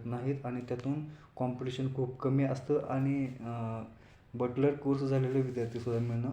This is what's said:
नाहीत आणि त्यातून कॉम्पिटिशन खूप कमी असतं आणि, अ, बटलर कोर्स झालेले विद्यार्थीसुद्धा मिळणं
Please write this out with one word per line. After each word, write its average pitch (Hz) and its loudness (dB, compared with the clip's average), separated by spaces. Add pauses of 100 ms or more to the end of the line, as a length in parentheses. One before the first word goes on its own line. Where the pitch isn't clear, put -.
नाहीत 131 -2
आणि 123 -4
त्यातून 123 -2 (420)
कॉम्पिटिशन 127 -2
खूप 127 -2
कमी 139 4
असतं 135 0
आणि, 135 2 (140)
अ, 113 -4 (520)
बटलर 127 2
कोर्स 139 2
झालेले 135 4
विद्यार्थीसुद्धा 120 0
मिळणं 117 0